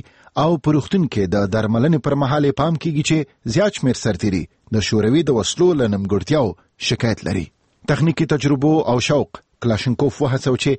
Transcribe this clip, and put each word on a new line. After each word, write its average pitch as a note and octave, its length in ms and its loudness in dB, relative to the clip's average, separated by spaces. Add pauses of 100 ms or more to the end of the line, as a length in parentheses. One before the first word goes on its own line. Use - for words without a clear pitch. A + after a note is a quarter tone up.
(380)
او D#3+ 200 2
په D3+ 140 0
روغتون D3+ 360 0
کې G#2+ 200 0
د G2+ 240 0
درملنې A2+ 460 2
پر C#3 180 -2
مهال C#3+ 300 0
یې C#3 180 0
پام E3 120 0
کیږي D3+ 280 -2
چې D#3 220 0 (200)
زیات F#3 280 2
شمېر B2+ 200 0
سرتیري F#2 500 -2 (300)
د G#2+ 60 2
شوروي A2 440 2
د D3+ 60 -6
وسلو D3 440 2
له C3 140 0
نیمګړتیاو G2+ 680 0 (220)
شکایت - 480 -2
لري. F#2 220 -4 (400)
تخنیکي D#3 380 0
تجربو C#3+ 560 2
او B2 180 0
شوق C#3 300 0 (320)
کلاشینکوف A#2+ 600 0
وهڅو C3 340 0
چې C#3 240 0